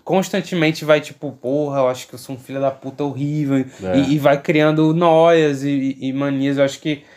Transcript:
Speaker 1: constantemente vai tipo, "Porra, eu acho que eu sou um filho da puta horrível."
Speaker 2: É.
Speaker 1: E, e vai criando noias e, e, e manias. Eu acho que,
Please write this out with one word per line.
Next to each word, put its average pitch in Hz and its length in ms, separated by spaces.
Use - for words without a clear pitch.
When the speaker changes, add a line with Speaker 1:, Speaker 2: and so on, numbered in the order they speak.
Speaker 1:
constantemente 170 800
vai 151 160
tipo, - 320
"Porra, 139 480
eu 127 80
acho 127 180
que - 80
eu 123 40
sou 135 160
um 120 40
filho 135 220
da 135 100
puta 135 320
horrível." 139 600
Speaker 2:
É. 92 140
Speaker 1:
E, 139 180
e - 20
vai 147 240
criando 156 520
noias 160 720
e, 135 360
e, 127 100
e 131 40
manias. 139 440
Eu 143 60
acho 139 160
que, 151 240